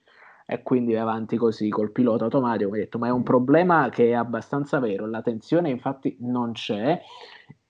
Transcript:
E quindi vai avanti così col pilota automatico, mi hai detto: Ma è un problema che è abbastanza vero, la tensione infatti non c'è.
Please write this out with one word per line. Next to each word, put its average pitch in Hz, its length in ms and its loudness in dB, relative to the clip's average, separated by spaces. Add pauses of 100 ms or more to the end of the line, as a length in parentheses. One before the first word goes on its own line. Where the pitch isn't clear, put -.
(460)
E 120 160 -8
quindi 120 300 0
vai 110 80 0
avanti 113 380 -4
così 110 320 0
col 107 200 -2
pilota 117 340 2
automatico, 113 460 0
mi 107 60 -6
hai 104 80 -2
detto: - 140 -8
Ma 117 100 -2
è - 20 0
un 123 120 0
problema 147 680 4
che 117 220 4
è - 20 2
abbastanza 120 640 -2
vero, 107 280 -2
la 110 160 -6
tensione 151 480 -2
infatti 135 500 -6
non 123 320 -2
c'è. 113 480 -2 (680)